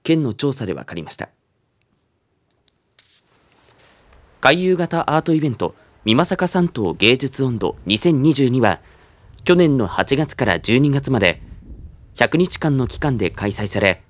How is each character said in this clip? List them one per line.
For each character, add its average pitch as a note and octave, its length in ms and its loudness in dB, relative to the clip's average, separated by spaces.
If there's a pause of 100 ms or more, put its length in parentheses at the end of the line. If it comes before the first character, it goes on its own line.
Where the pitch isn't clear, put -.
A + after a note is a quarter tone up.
県 D#3+ 180 0
の A2+ 140 -4
調 C#3 180 -2
査 G2+ 140 -8
で E2+ 80 -4
分 B1 80 -14
か - 100 -16
り E2+ 80 -8
ま D2 80 -14
し - 60 -10
た。 - 140 -12 (3000)
回 E3 240 2
遊 F#3 120 2
型 E3 400 -2
ア - 20 4
ー D#3+ 60 2
ト E3 100 0
イ D#3 60 2
ベ D3 100 -2
ン A2+ 60 -4
ト、 E2+ 180 -4 (320)
美 A#2 180 2
作 F3+ 240 -2
三 F3 220 0
島 G2 240 -4
芸 A#2 240 4
術 C3+ 260 -4
音 B2 140 -2
頭 F#2 180 -4 (120)
二 G#2+ 100 2
千 D#3 240 2
二 D3+ 140 2
十 C3+ 140 2
二 B2+ 120 0
は、 G2 200 2 (640)
去 F3+ 120 4
年 D#3 240 4
の G2+ 80 0
八 G2 280 -2
月 D3 220 -4
か - 80 0
ら F2 140 2
十 A2+ 180 0
二 C#3+ 140 4
月 C#3 180 -2
ま B2+ 100 2
で、 F2 220 2 (720)
百 B2 240 2
日 F3 220 0
間 D3 180 0
の B2+ 80 0
期 - 140 -10
間 C#3 180 -2
で F2+ 140 -2
開 G2+ 180 -4
催 G#2 160 -6
さ G#2 140 -4
れ G2 300 0